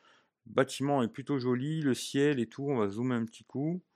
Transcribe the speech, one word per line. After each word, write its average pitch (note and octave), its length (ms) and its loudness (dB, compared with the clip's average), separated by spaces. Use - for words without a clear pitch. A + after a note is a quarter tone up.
Le A2 60 -18
bâtiment C3+ 500 2
est A2 60 0
plutôt C#3 300 -4
joli, B2+ 420 0
le C3+ 140 2
ciel C#3 460 2
et A2+ 60 0
tout, C3+ 220 -10
on C#3 80 0
va G#2+ 120 2
zoomer A#2+ 280 -2
un A2+ 80 0
petit - 200 -14
coup. D#3+ 380 -4